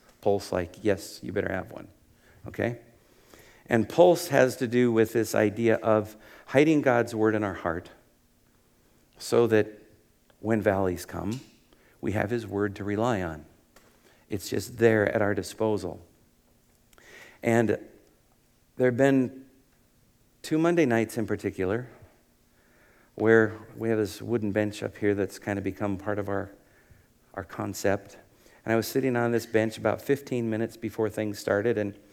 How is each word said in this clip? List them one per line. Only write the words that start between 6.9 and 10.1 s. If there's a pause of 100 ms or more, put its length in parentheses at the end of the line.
word
in
our
heart (1300)
so
that (580)